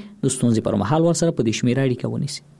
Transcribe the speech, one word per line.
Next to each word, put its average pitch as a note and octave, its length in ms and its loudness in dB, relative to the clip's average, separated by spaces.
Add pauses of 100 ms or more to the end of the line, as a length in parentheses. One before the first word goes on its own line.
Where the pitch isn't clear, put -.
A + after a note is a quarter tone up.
(260)
د C3 80 2
ستونزې A2+ 340 2
پر G#2 140 0
مهال D#3 260 2
ورسره E3 300 0
په A2+ 100 0
دې A2 120 -2
شمیره B2+ 280 0
اړیکه A#2+ 240 -4
ونیسي. C#3 320 -6 (160)